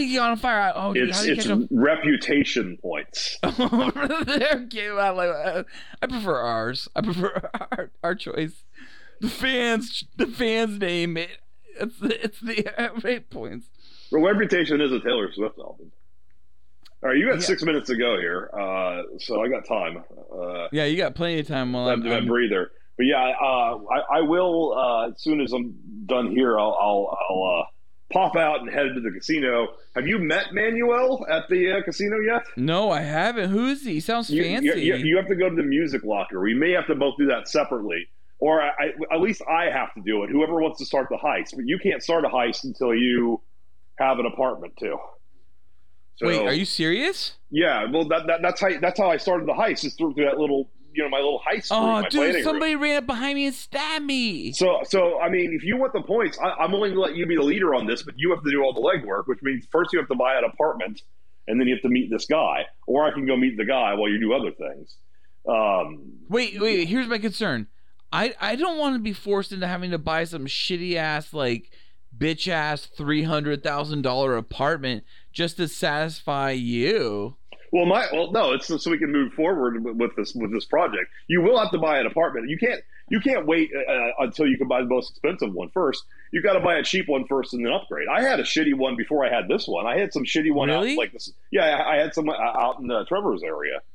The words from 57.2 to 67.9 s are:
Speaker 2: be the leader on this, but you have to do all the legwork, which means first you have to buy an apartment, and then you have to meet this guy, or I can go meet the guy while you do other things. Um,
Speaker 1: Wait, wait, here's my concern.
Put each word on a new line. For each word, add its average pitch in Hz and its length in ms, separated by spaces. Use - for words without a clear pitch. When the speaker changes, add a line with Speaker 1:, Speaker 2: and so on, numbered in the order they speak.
Speaker 2:
be 170 120
the 143 60
leader 160 300
on 117 140
this, 117 160
but - 140
you 165 140
have 165 120
to 143 80
do 139 100
all 131 120
the 120 80
legwork, 113 460
which 127 140
means 135 300
first 165 220
you 170 60
have 139 100
to 131 60
buy 127 220
an 120 60
apartment, 156 580
and 113 120
then 127 80
you 123 80
have - 80
to 127 60
meet 123 220
this 107 140
guy, 104 380
or 147 220
I - 40
can 139 140
go 131 120
meet 127 180
the 104 100
guy 120 280
while 104 160
you 104 100
do 113 140
other 113 180
things. 71 460
Um, 95 540
Speaker 1:
Wait, 214 320
wait, 196 300
here's 240 180
my 233 120
concern. 185 480